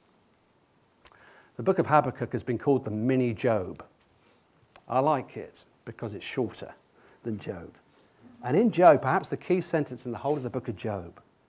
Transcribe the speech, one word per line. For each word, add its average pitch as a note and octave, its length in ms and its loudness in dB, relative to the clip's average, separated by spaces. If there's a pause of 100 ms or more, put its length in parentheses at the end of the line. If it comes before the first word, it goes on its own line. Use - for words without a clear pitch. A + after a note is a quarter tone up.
(1600)
The - 80 -8
book F#3 160 2
of - 80 2
Habakkuk C3 460 2
has B2 100 -4
been A#2 140 -2
called C3+ 260 2
the G#2 80 -6
mini B2 420 0
Job. G2 520 -2 (1040)
I B2 100 0
like C#3 380 0
it - 260 -14 (220)
because A2+ 280 -10
it's F#2+ 120 -12
shorter - 480 -6 (500)
than A2 140 -4
Job. F2+ 380 -12 (680)
And C3 140 0
in A3 140 4
Job, E3 320 8
perhaps D#3+ 240 0
the - 100 -6
key F#3 240 0
sentence C#3+ 440 -4
in B2 60 -8
the G#2+ 60 -8
whole D3 180 -2
of C#3 80 -6
the B2 60 -4
book B2 180 -6
of A2 80 -6
Job F#2 460 -8 (280)